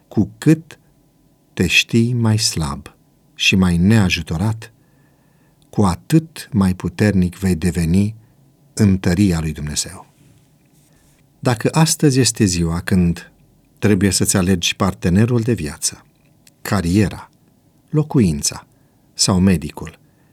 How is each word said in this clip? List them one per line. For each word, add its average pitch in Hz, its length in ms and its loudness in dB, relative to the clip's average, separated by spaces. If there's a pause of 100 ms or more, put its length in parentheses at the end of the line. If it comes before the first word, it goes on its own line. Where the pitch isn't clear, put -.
cu 101 300 -2
cât - 420 0 (760)
te 92 140 0
știi 117 460 0
mai 113 240 2
slab - 580 -6 (400)
și - 200 0
mai 90 220 2
neajutorat, 95 960 0 (960)
cu - 120 -2
atât 156 720 -2
mai 95 220 2
puternic 92 640 0
vei 92 200 -2
deveni 87 600 0 (580)
în 95 240 2
tăria 92 420 0
lui 80 120 -6
Dumnezeu. - 600 -10 (1300)
Dacă 123 320 -2
astăzi 156 480 2
este 117 260 2
ziua 85 340 -2
când 87 520 0 (480)
trebuie 98 320 2
să-ți 101 260 0
alegi 90 380 0
partenerul 104 680 0
de 117 120 -2
viață, - 520 -8 (560)
cariera, 92 680 -2 (600)
locuința 117 800 -2 (460)
sau 95 260 0
medicul 82 600 -2 (340)